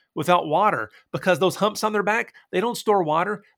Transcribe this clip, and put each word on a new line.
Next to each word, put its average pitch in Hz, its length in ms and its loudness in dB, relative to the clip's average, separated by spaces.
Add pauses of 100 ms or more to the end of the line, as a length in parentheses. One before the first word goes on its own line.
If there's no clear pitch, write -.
(160)
without 160 320 2
water 156 420 0 (220)
because 175 260 0
those 180 180 2
humps 208 280 -2
on 214 80 0
their 208 100 0
back, 214 320 -2 (160)
they 185 100 -2
don't 226 160 -2
store 202 280 2
water. 175 400 -2 (140)